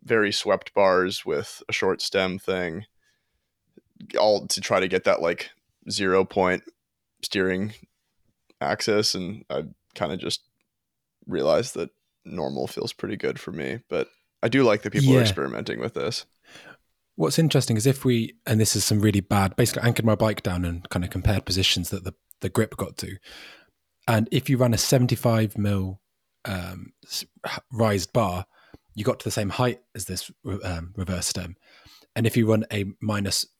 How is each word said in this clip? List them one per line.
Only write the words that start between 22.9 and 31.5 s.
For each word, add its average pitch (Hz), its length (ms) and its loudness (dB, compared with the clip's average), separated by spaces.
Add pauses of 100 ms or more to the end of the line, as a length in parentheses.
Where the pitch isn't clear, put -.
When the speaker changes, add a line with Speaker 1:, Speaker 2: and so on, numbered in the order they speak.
Speaker 2:
to. 98 200 -10 (880)
And 110 240 4
if 131 180 0
you 135 60 2
run 120 180 4
a 104 40 0
seventy-five 117 800 2
mil, 98 440 -2 (440)
um, 92 480 -10 (120)
s-, - 200 -8 (220)
h-, - 140 -8 (100)
rised 104 420 0
bar, 90 340 0 (480)
you 104 100 -6
got 120 160 -2
to - 40 -16
the 110 60 -4
same 104 200 -4
height 123 300 -2 (140)
as 92 120 -10
this - 240 -8 (120)
re-, 98 200 -8
um, 90 340 -8
reverse 90 300 -4
stem. 87 300 -6 (600)